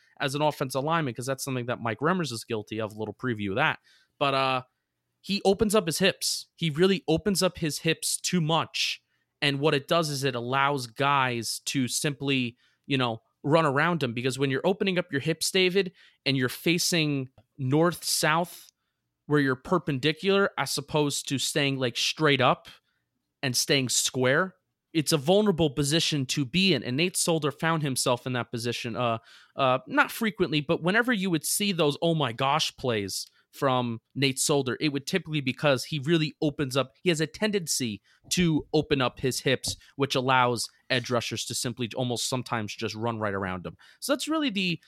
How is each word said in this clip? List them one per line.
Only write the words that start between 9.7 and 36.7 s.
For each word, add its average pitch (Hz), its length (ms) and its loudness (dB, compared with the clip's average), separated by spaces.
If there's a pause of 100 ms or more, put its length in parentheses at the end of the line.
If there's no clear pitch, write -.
it 135 160 -2
does 165 200 2
is 139 140 -4
it 131 120 0
allows 131 520 0
guys 127 800 0
to 131 240 0
simply, 139 680 -2 (300)
you 139 120 0
know, 120 240 -2 (240)
run 160 200 4
around 151 360 2
him, 120 120 -2
because 123 260 -4
when 139 100 2
you're 131 160 -2
opening 190 320 4
up 180 140 0
your 139 80 0
hips, 160 320 0
David, 185 400 4 (340)
and 139 120 2
you're 127 100 2
facing 151 800 0 (300)
north-south, 160 1160 0 (540)
where 147 160 4
you're 131 160 2
perpendicular 170 1000 0
as 135 200 -2
opposed 147 500 -2
to 139 100 -2
staying, 139 400 0
like, 127 200 -2
straight 143 420 2
up 135 300 2 (720)
and 127 160 -2
staying 135 320 2
square, 139 680 0 (380)
it's 160 180 0
a 160 60 2
vulnerable 170 520 4
position 143 580 0
to 143 180 -2
be 180 280 2
in. 117 100 0
And 123 120 -4
Nate 180 220 -2
Solder 156 340 0
found 165 320 -2
himself 131 420 0
in 127 60 -4
that 120 180 -4
position, 117 460 -6
uh, 117 220 0 (400)
uh, 131 300 2
not 277 220 0
frequently, 170 520 -2
but 160 200 -2
whenever 220 300 2
you 190 180 0
would 160 160 0
see 202 280 0
those 151 280 2
"oh 165 140 2
my 139 160 0
gosh" 139 460 0
plays 107 500 -4 (240)
from 123 480 0 (160)
Nate 135 240 0
Solder, 135 400 0
it 147 140 -2
would 135 120 -4
typically 156 360 -4
because 131 440 0
he 156 140 -6
really 156 420 0
opens 143 360 -2